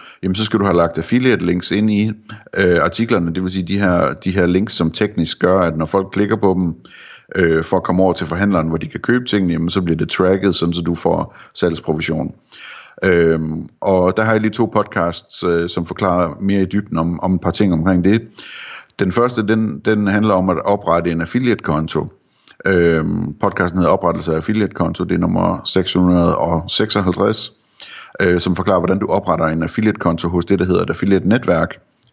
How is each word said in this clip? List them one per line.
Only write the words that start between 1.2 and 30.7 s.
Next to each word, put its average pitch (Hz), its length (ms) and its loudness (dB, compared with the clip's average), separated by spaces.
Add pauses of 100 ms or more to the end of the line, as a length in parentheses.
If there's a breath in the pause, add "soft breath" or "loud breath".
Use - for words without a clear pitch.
links 87 240 -2
ind 107 200 2
i, 107 220 0 (440 loud breath)
øh, 90 240 4
artiklerne, 90 540 0
det 92 80 -4
vil 92 80 -2
sige 92 160 -4
de 98 120 -2
her, 87 360 2
de - 160 -4
her 90 160 2
links, 92 280 2
som 82 160 0
teknisk 87 480 -2
gør, 92 220 4
at 82 160 0
når 80 100 -2
folk 95 260 -2
klikker 104 240 0
på 98 220 2
dem, 87 160 -2 (600 loud breath)
øh, 82 280 2
for - 120 0
at 90 60 0
komme 92 200 0
over 92 100 4
til 82 140 -4
forhandleren, 85 420 0
hvor 80 80 -2
de 76 100 -6
kan - 140 -10
købe 123 240 0
tingene, 98 280 0
jamen, 82 180 -2
så 95 120 0
bliver 82 160 0
det 80 100 -2
tracket, 95 460 2
sådan 85 180 0
så 85 100 -4
du 85 120 -2
får 82 420 -2 (180 loud breath)
salgsprovision. 80 800 -2 (720 loud breath)
Øhm, 80 640 2 (120)
og 92 360 2
der 110 60 2
har 110 100 2
jeg 110 80 2
lige 107 100 0
to 113 140 0
podcasts, 90 800 -2
øh, 85 240 2
som 85 180 -4
forklarer 90 540 0
mere 98 220 0
i 95 40 2
dybden 98 320 -4
om, 85 220 -2
om 95 140 0
et 87 60 0
par 87 100 0
ting 95 220 0
omkring 85 320 2
det. 110 180 4 (760 loud breath)
Den 95 140 0
første, 120 340 0
den, 110 380 0
den 104 220 2
handler 104 280 2
om 92 160 2
at 82 140 -2
oprette 85 460 0
en 82 100 -2
affiliate-konto. 80 920 -2 (540 soft breath)
Øhm, 85 720 2
podcasten 92 380 0
hedder 85 140 4
Oprettelse 85 400 0
af 78 40 0
affiliate-konto, 90 680 -2
det 87 100 -2
er 85 40 0
nummer 90 460 0
seks - 280 -2
hundrede 90 460 4
og 85 300 -2
seksoghalvtreds, 104 840 0 (680 loud breath)
øh, 90 200 2
som 90 160 0
forklarer, 95 220 0
hvordan 90 200 0
du 95 80 -2
opretter 85 400 0
en 80 160 -2
affiliate-konto 87 640 -2
hos 85 160 0
det, 95 140 2
der 92 60 0
hedder 92 180 2